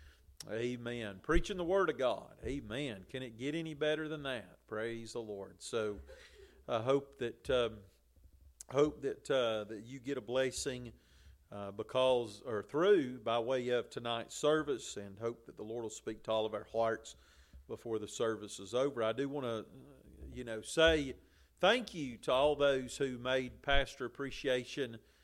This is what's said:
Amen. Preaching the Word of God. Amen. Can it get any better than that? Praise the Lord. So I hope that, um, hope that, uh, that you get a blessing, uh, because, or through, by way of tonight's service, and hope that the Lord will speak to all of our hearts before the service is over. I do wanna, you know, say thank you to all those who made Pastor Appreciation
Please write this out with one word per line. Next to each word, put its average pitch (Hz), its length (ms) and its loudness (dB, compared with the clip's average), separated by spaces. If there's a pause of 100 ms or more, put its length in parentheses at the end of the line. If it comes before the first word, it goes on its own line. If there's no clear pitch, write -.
(520)
Amen. 117 720 -4
Preaching 175 360 2
the 175 60 -4
Word 180 280 4
of - 80 -8
God. 123 340 0 (100)
Amen. 117 640 -6
Can 131 120 -8
it 117 160 -10
get 139 160 -4
any 160 220 -6
better 151 320 0
than 151 160 -6
that? 123 440 -8
Praise 113 460 -6
the 123 60 -4
Lord. 98 400 -8
So 107 380 -2 (720)
I 120 120 0
hope 139 400 0
that, 117 320 -4
um, 117 220 2 (1000)
hope 143 300 4
that, - 280 -4
uh, 113 360 2
that 107 200 -10
you 131 140 -14
get 131 180 -4
a 123 40 -4
blessing, 123 680 -2 (600)
uh, 101 200 -8
because, 117 760 2
or 107 160 -2
through, 151 560 4
by 113 180 2
way 120 320 0
of 120 220 0
tonight's 117 440 -4
service, 147 600 2
and 101 220 -10
hope 117 260 -4
that - 100 -16
the 107 80 -10
Lord 117 200 -6
will 107 80 -6
speak - 320 -10
to 110 80 -2
all 110 160 2
of 107 80 -4
our 104 160 -8
hearts 113 440 2 (520)
before 113 320 -4
the 104 80 -4
service 107 520 -2
is 98 140 -8
over. 123 300 2
I 110 80 4
do 135 180 -2
wanna, 123 360 -4 (680)
you 123 120 -8
know, 110 160 -6
say 160 540 4 (440)
thank 220 340 4
you 131 240 -6
to - 140 -2
all 143 240 6
those 135 420 2
who 131 200 -2
made 127 440 -2
Pastor 139 440 4
Appreciation 127 920 -4 (260)